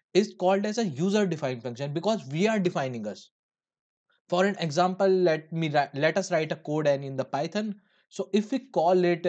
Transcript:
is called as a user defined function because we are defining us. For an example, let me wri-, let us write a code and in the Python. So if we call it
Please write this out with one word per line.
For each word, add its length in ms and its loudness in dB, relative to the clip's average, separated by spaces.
is 240 2
called 280 2
as 120 -4
a 80 0
user 400 0
defined 360 -4
function 300 -8
because 340 -2
we 200 0
are 140 0
defining 480 -4
us. 220 -12
For 160 2
an 160 0
example, 480 2
let 440 2
me 180 -2
wri-, 240 2
let 240 2
us 120 -2
write 220 0
a 40 -4
code 300 -2
and 160 4
in 140 -8
the 80 -2
Python. 560 -4
So 220 -8
if 200 0
we 80 -2
call 440 2
it 240 2